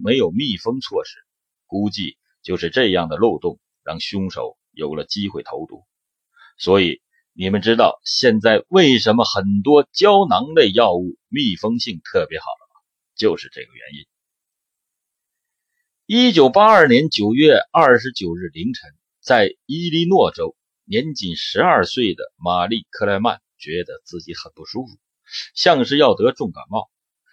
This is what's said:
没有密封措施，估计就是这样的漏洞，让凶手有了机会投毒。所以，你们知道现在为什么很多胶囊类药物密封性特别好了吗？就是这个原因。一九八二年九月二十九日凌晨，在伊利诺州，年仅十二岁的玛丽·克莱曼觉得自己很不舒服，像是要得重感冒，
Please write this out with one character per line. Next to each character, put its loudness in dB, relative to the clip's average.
没 0
有 0
密 -4
封 -8
措 -6
施， -20
估 -4
计 -10
就 -6
是 -6
这 0
样 0
的 -6
漏 0
洞， -6
让 -12
凶 -8
手 -12
有 -8
了 -8
机 -6
会 -10
投 -12
毒。 -20
所 4
以， -2
你 -6
们 -2
知 0
道 2
现 0
在 2
为 4
什 2
么 2
很 -2
多 4
胶 4
囊 -2
类 4
药 2
物 -6
密 -4
封 -4
性 -10
特 -4
别 -12
好 -16
了 -14
吗？ -20
就 -2
是 -16
这 -18
个 -20
原 -20
因。 -20
一 4
九 6
八 6
二 8
年 4
九 -2
月 4
二 4
十 -8
九 -8
日 -10
凌 -6
晨， -16
在 2
伊 -6
利 0
诺 2
州， -8
年 -6
仅 -8
十 -4
二 2
岁 -2
的 -12
玛 -2
丽· -6
克 -6
莱 -2
曼 -4
觉 -10
得 -16
自 -16
己 -16
很 -18
不 -20
舒 -12
服， -20
像 0
是 -4
要 2
得 0
重 -10
感 -18
冒， -8